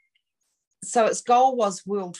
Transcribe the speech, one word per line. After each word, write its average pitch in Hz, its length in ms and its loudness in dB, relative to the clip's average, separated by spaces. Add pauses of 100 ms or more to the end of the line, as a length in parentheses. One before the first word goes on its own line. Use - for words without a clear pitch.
(800)
so 226 260 0
its - 140 -2
goal 254 360 2
was 202 280 -2
world 190 340 -8